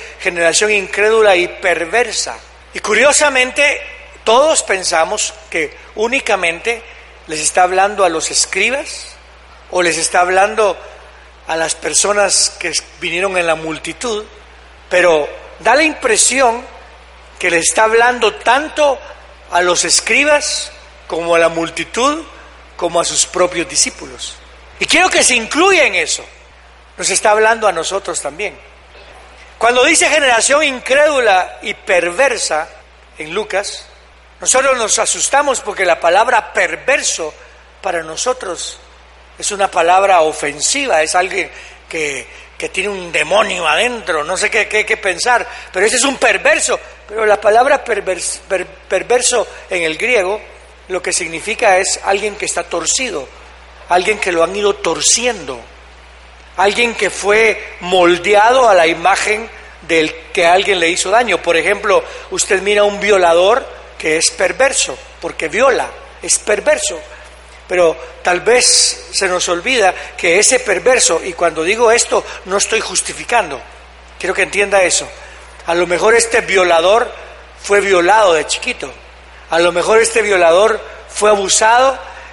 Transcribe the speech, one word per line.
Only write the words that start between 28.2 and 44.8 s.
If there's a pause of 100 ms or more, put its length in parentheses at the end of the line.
también. (960)
Cuando
dice
generación
incrédula
y
perversa (480)
en
Lucas, (540)
nosotros
nos
asustamos
porque
la
palabra
perverso (480)
para
nosotros (600)
es
una
palabra
ofensiva,
es
alguien (400)
que, (320)
que
tiene
un
demonio
adentro,
no
sé
qué,
qué,